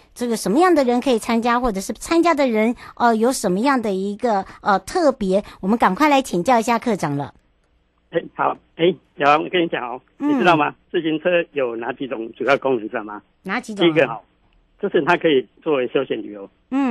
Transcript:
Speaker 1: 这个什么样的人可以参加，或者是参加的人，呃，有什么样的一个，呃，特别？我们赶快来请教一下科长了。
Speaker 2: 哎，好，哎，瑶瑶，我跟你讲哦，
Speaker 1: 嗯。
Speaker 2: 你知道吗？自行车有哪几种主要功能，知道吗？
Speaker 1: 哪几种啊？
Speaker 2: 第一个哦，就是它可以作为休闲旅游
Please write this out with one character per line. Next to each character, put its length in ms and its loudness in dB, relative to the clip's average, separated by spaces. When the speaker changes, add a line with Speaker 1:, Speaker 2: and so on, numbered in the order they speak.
Speaker 1:
这 140 -6
个 100 -2
什 140 -2
么 80 4
样 160 6
的 80 4
人 180 2
可 80 0
以 80 2
参 240 -2
加， 180 0
或 120 -2
者 100 -6
是 120 -10
参 280 0
加 140 4
的 120 2
人， 280 2
呃， 200 2
有 180 2
什 180 -2
么 100 0
样 200 2
的 120 -2
一 240 -4
个， 280 -2
呃， 180 2
特 340 2
别？ 280 0
我 60 -4
们 100 2
赶 180 2
快 140 2
来 120 4
请 220 -4
教 160 4
一 20 0
下 160 0
科 200 -2
长 180 -4
了。 180 -8
Speaker 2:
哎， 120 -2
好， 220 -2
哎， 180 2
瑶 160 2
瑶， 80 6
我 80 -4
跟 160 -2
你 60 -2
讲 200 -6
哦， 120 -10
Speaker 1:
嗯。 180 0
Speaker 2:
你 20 0
知 60 0
道 140 6
吗？ 180 -2
自 100 -2
行 200 -2
车 80 0
有 240 -4
哪 160 -8
几 120 -8
种 280 -8
主 100 -10
要 140 2
功 200 0
能， 120 -8
知 80 -8
道 80 -6
吗？ 160 -14
Speaker 1:
哪 180 -6
几 120 -14
种 140 2
啊？ 0 -
Speaker 2:
第 80 2
一 60 4
个 100 4
哦， 80 -10
就 80 -4
是 140 0
它 120 4
可 140 0
以 180 2
作 140 -2
为 120 -2
休 160 -2
闲 180 -6
旅 120 -14
游 160 -16